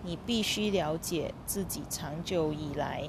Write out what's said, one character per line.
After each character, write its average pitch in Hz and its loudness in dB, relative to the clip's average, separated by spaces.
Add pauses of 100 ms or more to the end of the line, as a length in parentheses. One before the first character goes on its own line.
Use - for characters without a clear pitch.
你 175 -4
必 226 2
须 214 2
了 160 4
解 - 0 (120)
自 196 0
己 151 -4
长 156 -4
久 165 2
以 151 -4
来 135 -2